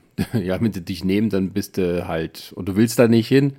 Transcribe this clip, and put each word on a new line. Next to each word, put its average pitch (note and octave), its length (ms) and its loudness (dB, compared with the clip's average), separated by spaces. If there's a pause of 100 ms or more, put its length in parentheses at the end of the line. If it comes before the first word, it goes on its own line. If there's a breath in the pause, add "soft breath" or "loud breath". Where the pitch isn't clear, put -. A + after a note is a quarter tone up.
(180)
<laughs> - 160 -6
ja, F#2 280 -2
wenn A2 100 0
sie F2+ 100 -10
dich F2 220 -10
nehmen, G2+ 260 0
dann F#2+ 200 0
bist - 280 -8
du F2+ 300 -2
halt, E2 480 -8
und F2 140 -10
du F#2+ 60 -4
willst A2+ 240 4
da A#2+ 80 6
nicht A2+ 200 4
hin, C3+ 320 2